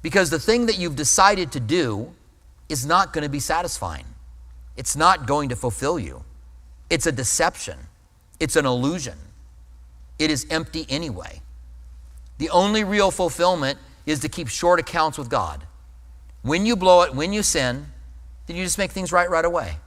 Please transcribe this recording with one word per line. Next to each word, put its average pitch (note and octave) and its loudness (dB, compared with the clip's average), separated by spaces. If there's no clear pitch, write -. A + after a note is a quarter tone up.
because E3 4
the D#3 0
thing A#3+ 2
that A3 0
you've E3+ -4
decided F#3 4
to C#3+ -4
do B2 0
is C3+ -4
not F3+ 4
gonna - -4
be C#3 -4
satisfying. G#2 -4
It's B2+ -4
not D#3+ 4
going C#3+ 0
to A#2+ -4
fulfill C3+ -2
you. C2+ -8
It's E3 0
a D#3 2
deception. B2 -2
It's - -2
an C#3+ 4
illusion. B2 -2
It D#3 2
is D3 -2
empty D#3+ -4
anyway. C3+ -6
The D3+ -4
only G3+ 4
real G3+ 4
fulfillment E3+ 0
is D3+ -2
to D3+ -4
keep - -8
short F3 4
accounts D#3+ -2
with C3 -10
God. E2 -2
When E3+ 0
you A#3 4
blow F3+ 8
it, C#3+ 0
when D#3+ -2
you G#3 -2
sin, B2+ 0
then E3+ -10
you F3+ -4
just F3+ -4
make F#3+ -2
things F3+ -6
right F3 4
right E3 2
away. C#3+ -2